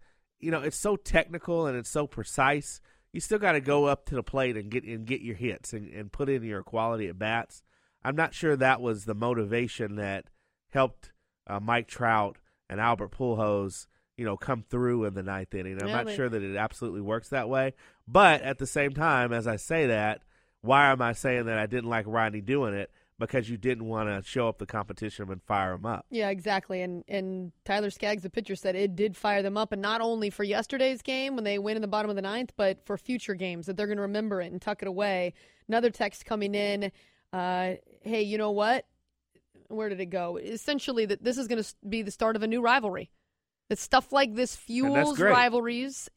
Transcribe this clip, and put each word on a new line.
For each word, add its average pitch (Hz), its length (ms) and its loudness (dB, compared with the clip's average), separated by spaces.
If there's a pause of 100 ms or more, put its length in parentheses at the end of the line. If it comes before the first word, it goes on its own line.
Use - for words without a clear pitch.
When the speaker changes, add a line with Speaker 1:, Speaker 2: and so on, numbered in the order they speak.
(400)
Speaker 1:
you 160 120 -4
know, 156 100 0
it's 151 160 -4
so 202 180 2
technical 165 720 0
and 127 100 0
it's 117 120 -8
so 147 180 0
precise. 143 760 0 (320)
You 170 60 -6
still 214 200 0
gotta 170 220 4
go 143 240 4
up 139 220 0
to 143 80 -4
the 120 80 -2
plate 127 340 -2
and 104 140 -8
get, 120 120 -4
and 113 220 -8
get 123 160 -4
your 110 140 -8
hits 110 380 -6
and, 104 200 -10
and 101 180 -12
put 139 180 -4
in 127 140 0
your 104 200 -6
quality 113 440 -2
at 90 120 -10
bats. 110 420 -2 (420)
I'm 139 120 -2
not 160 180 0
sure 156 220 2
that 131 260 4
was 107 240 -2
the 110 100 -4
motivation 113 800 -2
that 98 300 -4 (440)
helped, 131 420 0 (340)
uh, 101 140 -6
Mike 117 280 0
Trout 110 500 2 (320)
and 98 100 -6
Albert 107 320 2
Pujols, 107 760 0 (300)
you 120 80 -6
know, 101 120 -2
come 117 260 -4
through 123 420 0
in 101 80 -2
the 95 100 -6
ninth 95 300 -6
inning. 95 280 -6
I'm 101 80 -4
Speaker 2:
Yeah, 113 60 -2
Speaker 1:
not 120 100 0
Speaker 2:
but 208 100 -6
Speaker 1:
sure 127 140 0
that 110 120 -2
it 98 140 -6
absolutely 104 460 -4
works 110 280 -4
that 123 200 -2
way. 131 240 0 (340)
But 156 340 8
at 135 160 -4
the 135 100 -6
same 143 260 0
time, 135 380 2
as 117 160 -2
I 110 100 0
say 160 300 0
that, 107 360 0 (380)
why 139 300 8
am 131 100 2
I 117 120 2
saying 123 320 0
that 113 140 0
I 107 80 0
didn't 117 220 -4
like 113 180 0
Rodney 110 340 0
doing 120 320 0
it? 101 180 -6 (260)
Because 113 320 -2
you 120 80 -4
didn't 113 300 -2
wanna 107 360 -2
show 120 240 0
up 107 120 -2
the 101 60 -6
competition 104 640 -8
and 95 140 -10
fire 95 300 0
'em 98 120 -8
up. 110 240 -6
Speaker 2:
Yeah, 214 200 -2
exactly. 190 520 -4
And, 180 260 -6
and 190 440 -6 (140)
Tyler 208 240 0
Skaggs, 208 340 -4
the 190 60 -6
pitcher, 202 260 -6
said 185 200 -2
it 190 200 0
did 202 220 0
fire 202 240 2
them 196 160 -2
up, 214 160 0
and 196 80 -4
not 214 180 0
only 226 300 0
for 208 160 -4
yesterday's 254 560 0
game 269 340 -2
when 233 80 -2
they 202 160 0
win 214 160 -2
in 220 60 -2
the 214 60 -4
bottom 214 220 0
of 202 60 -2
the 196 60 -2
ninth, 220 340 -4
but 196 300 0
for 202 120 -4
future 226 380 -4
games 175 300 -6
that 190 120 -4
they're 208 100 0
gonna 208 140 -2
remember 202 400 -2
it 170 100 -6
and 180 100 -8
tuck 208 200 -4
it 202 60 -4
away. 185 460 0 (340)
Another 233 220 4
text - 360 -4
coming 202 300 -2
in, 202 360 0 (420)
uh, 185 420 -2 (260)
"Hey, 220 200 0
you 208 160 0
know 214 140 2
what?" 214 340 2 (800)
Where 214 220 -4
did 185 100 -4
it 185 80 -4
go? 175 300 -4
Essentially, 226 680 -2
that 202 180 -2
this 240 140 0
is 262 100 -2
gonna 226 120 0
s-, - 160 -6 (120)
be 220 140 -2
the 202 100 -6
start 220 240 2
of 208 80 0
a 220 40 0
new 233 140 0
rivalry. 233 500 2 (560)
That 214 120 -2
stuff - 320 4
like 269 220 4
this 240 220 -2
Speaker 1:
And 262 400 0
that's 285 100 6
Speaker 2:
fuels 294 120 0
Speaker 1:
great. - 140 8
Speaker 2:
rivalries, 247 840 2